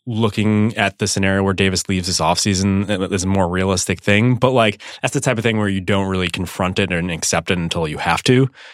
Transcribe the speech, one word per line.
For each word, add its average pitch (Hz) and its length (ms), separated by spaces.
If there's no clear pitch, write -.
looking 107 720
at 101 220
the 107 80
scenario 98 360
where 98 120
Davis 95 340
leaves 92 200
this 87 120
offseason. 95 720
It 95 220
is 92 120
a 95 40
more 95 200
realistic 92 520
thing. 110 340
But, 127 160
like, 113 320
that's 131 120
the 139 60
type 123 180
of 110 60
thing 113 140
where 104 100
you 95 120
don't 98 280
really 92 200
confront 92 500
it 95 140
and 87 180
accept 85 400
it 92 80
until 85 300
you 76 100
have - 260
to. 131 240